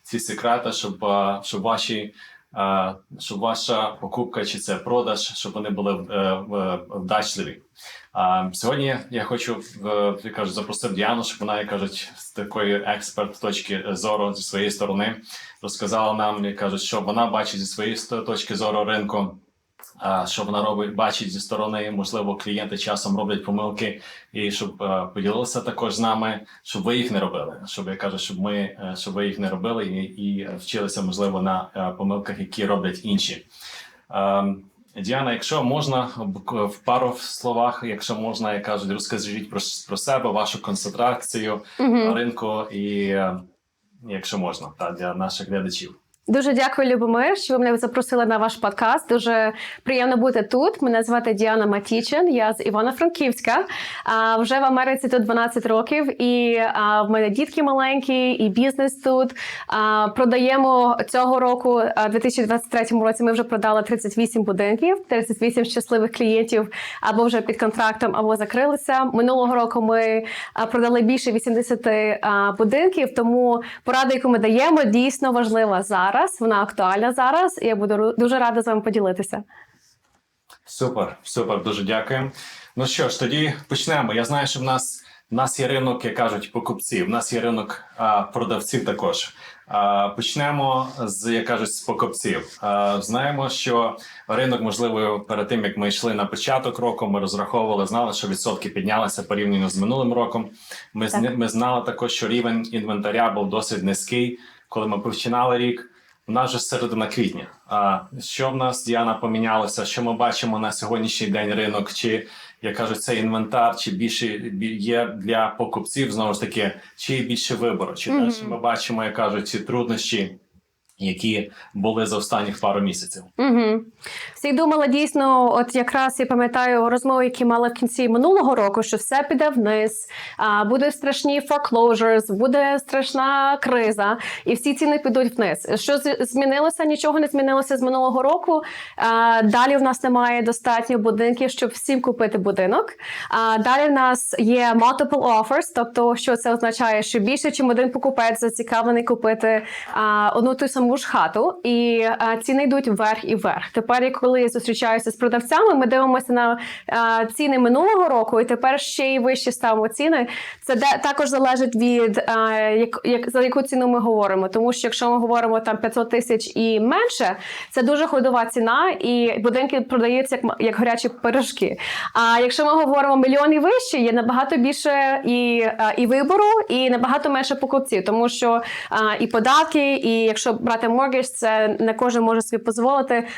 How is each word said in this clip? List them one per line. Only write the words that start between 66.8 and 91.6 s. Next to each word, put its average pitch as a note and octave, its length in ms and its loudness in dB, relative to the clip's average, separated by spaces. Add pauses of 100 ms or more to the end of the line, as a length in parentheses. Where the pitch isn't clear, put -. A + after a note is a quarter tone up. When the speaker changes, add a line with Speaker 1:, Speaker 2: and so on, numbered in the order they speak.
Speaker 2:
або A3 240 2
вже A#3 160 2
під A3+ 180 -6
контрактом, A3 560 0
або A3 200 2
закрилися. C4 680 0
Минулого B3 520 2
року A#3 260 2
ми, A3 420 2 (300)
а, A3+ 120 -2
продали A#3+ 360 2
більше B3 300 2
вісімдесяти, A3+ 880 0
а, G3+ 360 2
будинків, C4+ 580 2
тому A#3+ 460 2 (220)
порада, B3+ 300 2
яку B3+ 160 2
ми A#3+ 80 6
даємо, C4 460 4
дійсно B3+ 480 2
важлива A3 520 2
зараз, G3 360 2 (200)
вона A3 220 2
актуальна G#3 520 0
зараз, C#4+ 480 2
і - 60 0
я A3 80 2
буду G#3 180 0
ру-, G#3+ 240 2
дуже A#3+ 220 2
рада A#3 220 2
з A3 60 -6
вами A3 140 2
поділитися. G3+ 600 -2 (1200)
Speaker 1:
Супер, F#2+ 580 -4
супер, G#2+ 400 -4
дуже G#2 200 -4
дякую. A#2+ 480 -2 (440)
Ну B2+ 100 -2
що B2+ 240 0
ж, - 100 -6
тоді D3 340 0 (140)
почнемо. C3+ 460 -2
Я A#2 120 0
знаю, C#3 220 0
що A#2+ 120 -4
в B2+ 40 -6
нас, C3 400 -4 (280)
в A2+ 40 -4
нас C3+ 240 -2
є C3 80 0
ринок, C3 380 -2
як G#2+ 100 -4
кажуть, A2 360 -2
покупців, A2+ 540 -4
в F#2 40 -2
нас A2+ 240 -2
є A#2+ 60 -2
ринок, A2+ 440 -4 (140)
а, G#2+ 240 2
продавців A2 640 -4
також. F#2+ 480 -2 (340)
А, G2+ 420 0
почнемо C3+ 800 -2 (120)
з, A2 340 -4
як A2+ 120 0
кажуть, A2 280 -2